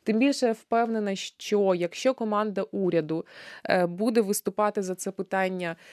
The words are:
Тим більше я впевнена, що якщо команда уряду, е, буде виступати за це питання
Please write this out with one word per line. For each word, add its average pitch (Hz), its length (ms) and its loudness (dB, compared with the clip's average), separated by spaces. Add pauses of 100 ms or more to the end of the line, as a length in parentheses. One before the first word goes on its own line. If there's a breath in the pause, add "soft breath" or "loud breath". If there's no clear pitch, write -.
Тим 220 160 2
більше 277 260 2
я 226 60 4
впевнена, 220 640 0
що 190 600 0
якщо 175 380 0
команда 208 480 -2
уряду, 165 640 0 (400 loud breath)
е, 180 200 4
буде 214 360 2
виступати 202 600 -2
за 185 120 -6
це 190 160 -8
питання 185 640 -4 (180 loud breath)